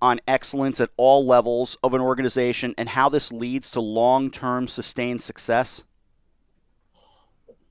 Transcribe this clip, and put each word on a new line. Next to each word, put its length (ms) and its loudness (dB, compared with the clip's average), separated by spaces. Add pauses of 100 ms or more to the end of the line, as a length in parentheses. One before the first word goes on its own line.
on 240 2
excellence 540 0
at 160 0
all 300 6
levels 580 2
of 100 2
an 60 2
organization 800 0
and 100 -6
how 220 2
this 240 -2
leads 380 -6
to 100 -4
long-term 880 0
sustained 520 -6
success? 640 -4 (1900)